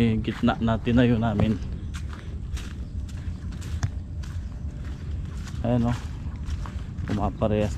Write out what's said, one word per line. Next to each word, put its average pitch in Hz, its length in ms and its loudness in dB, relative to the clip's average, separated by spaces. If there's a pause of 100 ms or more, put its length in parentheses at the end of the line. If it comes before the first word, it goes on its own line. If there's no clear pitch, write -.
(200)
gitna 107 400 2
na 113 160 4
tinayo 120 400 6
namin. 110 400 4 (4000)
Ayan 117 240 4
o, 120 80 2 (1120)
pumaparehas 104 680 2